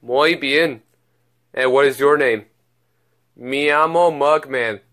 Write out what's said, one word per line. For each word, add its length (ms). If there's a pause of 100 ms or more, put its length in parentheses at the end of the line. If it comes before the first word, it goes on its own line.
Muy 340
bien. 480 (680)
And 180
what 140
is 140
your 180
name? 280 (880)
Me 340
llamo 420
Mugman. 720 (120)